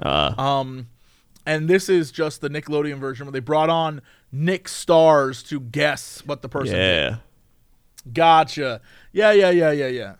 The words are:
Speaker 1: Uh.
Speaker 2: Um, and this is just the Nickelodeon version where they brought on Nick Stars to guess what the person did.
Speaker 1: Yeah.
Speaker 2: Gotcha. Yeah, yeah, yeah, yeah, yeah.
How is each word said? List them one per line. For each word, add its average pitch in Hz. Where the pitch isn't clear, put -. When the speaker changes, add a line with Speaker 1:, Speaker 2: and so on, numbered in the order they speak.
Speaker 1:
Uh. 71
Speaker 2:
Um, 131
and 156
this 185
is 175
just 156
the 147
Nickelodeon 147
version 135
where 139
they 131
brought 151
on 160
Nick 170
Stars 151
to 147
guess 135
what 143
the 131
person 131
did. 90
Speaker 1:
Yeah. 113
Speaker 2:
Gotcha. 151
Yeah, 214
yeah, 196
yeah, 165
yeah, 143
yeah. 113